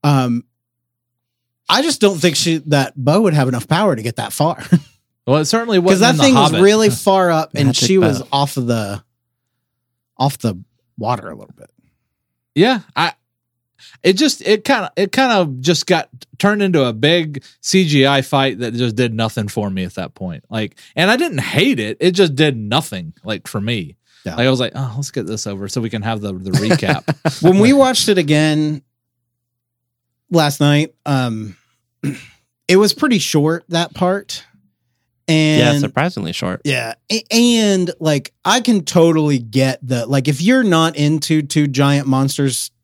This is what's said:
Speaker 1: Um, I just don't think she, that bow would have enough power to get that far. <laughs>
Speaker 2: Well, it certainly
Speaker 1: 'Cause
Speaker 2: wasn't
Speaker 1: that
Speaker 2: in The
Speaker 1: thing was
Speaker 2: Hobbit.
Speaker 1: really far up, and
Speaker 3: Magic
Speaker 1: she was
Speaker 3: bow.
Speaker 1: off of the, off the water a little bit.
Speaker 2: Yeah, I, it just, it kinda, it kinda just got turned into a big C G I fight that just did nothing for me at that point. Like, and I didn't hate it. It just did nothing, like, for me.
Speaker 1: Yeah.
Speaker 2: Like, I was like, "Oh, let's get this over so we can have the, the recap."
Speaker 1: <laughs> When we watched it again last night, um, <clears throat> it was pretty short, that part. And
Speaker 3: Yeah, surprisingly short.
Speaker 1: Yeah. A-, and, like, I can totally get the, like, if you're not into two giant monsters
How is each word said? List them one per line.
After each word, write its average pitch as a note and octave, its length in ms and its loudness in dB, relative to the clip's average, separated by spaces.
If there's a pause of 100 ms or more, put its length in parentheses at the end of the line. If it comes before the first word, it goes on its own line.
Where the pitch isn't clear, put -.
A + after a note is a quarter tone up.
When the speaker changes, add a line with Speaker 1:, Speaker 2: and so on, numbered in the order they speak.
Speaker 1:
Um, B2+ 400 0 (1200)
I G#3 140 0
just D#4 180 -2
don't G3 200 2
think D#3 160 2
she, D#3+ 220 -2 (100)
that - 280 0
bow C#3+ 260 2
would F#3+ 120 2
have C#3 140 2
enough B2 200 -4
power F3 280 0
to A2 80 -8
get A2+ 140 -6
that G#2 160 -8
far. D#3 340 -4
<laughs> - 60 2 (520)
Speaker 2:
Well, C3+ 120 2
it D#3 80 0
certainly A3+ 340 0
Speaker 1:
'Cause F#3 220 2
Speaker 2:
wasn't - 0 -
Speaker 1:
that A#3 100 6
Speaker 2:
in - 60 2
The C#4+ 60 2
Speaker 1:
thing C4+ 120 6
was D3+ 160 4
Speaker 2:
Hobbit. F3 120 2
Speaker 1:
really G#3+ 260 6
far F#3+ 420 2
up, D#3+ 240 -2
and C#3+ 120 2
Speaker 3:
Magic C3+ 200 0
Speaker 1:
she F#3+ 100 4
was D#3 260 2
Speaker 3:
bow. - 100 -16
Speaker 1:
off C#3 240 0
of B2 100 -4
the, G#2 340 -4 (1160)
off C3+ 200 -2
the G2+ 240 -6 (360)
water A2 320 -6
a D#2 40 -14
little - 220 -20
bit. - 160 -20 (840)
Speaker 2:
Yeah, A3 260 2 (120)
I, D#3 200 -2 (920)
it F#3 140 2
just, C#4+ 240 0
it G#3+ 240 0
kinda, A#3 320 0
it G3 160 -2
kinda A3 360 2 (120)
just D#3 260 0
got E3 220 0 (300)
turned G#3 220 2
into F3 220 2
a B2 80 0
big D3 500 0 (200)
C F#3+ 260 2
G C#3+ 180 4
I C#3 160 2
fight C3+ 380 -2
that A#2 140 -6
just A#2 240 -2
did A#2+ 160 0
nothing A2 340 -4
for G2+ 220 -4
me F#2+ 160 -4
at F2 100 -12
that F2+ 180 -10
point. F2 360 -12
Like, G#2+ 280 -8 (160)
and F3+ 160 2
I A#3 60 4
didn't C4 240 -4
hate G#3 400 0
it. G#2+ 220 -6
It F3+ 100 2
just F3 240 2
did C#3+ 220 2
nothing, G#2 560 -4 (100)
like, G2+ 240 -8
for G#2+ 140 -6
me. G2+ 340 -6 (300)
Speaker 1:
Yeah. F2+ 100 -8
Speaker 2:
Like, B2 120 0
I - 20 4
was B2+ 100 0
like, B2 160 -4
"Oh, C3 220 -6
let's C#3 140 -8
get A2 140 -8
this G#2+ 220 -8
over G2 220 -10
so - 100 -6
we A2+ 100 -4
can A2 120 -6
have A2+ 180 -6
the, G2+ 140 -8
the F#2 180 -8
recap." D#3 880 -2
Speaker 1:
<laughs> - 0 -
When F#3 180 6
we A3+ 120 6
watched C4 380 2
it G3 80 2
again D3+ 640 0 (1500)
last D#3 300 0
night, D3 340 2 (120)
um, A2+ 500 -4 (560)
<clears throat> - 560 -18
it F3+ 80 4
was G3+ 180 4
pretty B3 260 0
short, D#3 500 -2
that E3+ 240 -2
part. F#3 500 -4 (840)
And D#3 340 2 (160)
Speaker 3:
Yeah, C#3+ 40 -2
surprisingly C3 540 -4
short. - 320 -6
Speaker 1:
Yeah. B2 300 -4 (140)
A-, A3 220 -4
and, G#3+ 580 2 (120)
like, D3+ 320 -2 (100)
I G#3+ 160 2
can G#3+ 240 0
totally D#3 560 2
get B2+ 420 -2
the, B2 240 -4
like, C3+ 220 0
if D3 140 -2
you're B3 240 2
not D#3+ 320 2
into D3+ 440 0
two D3 260 0
giant C#3 400 0
monsters C3+ 640 -2 (120)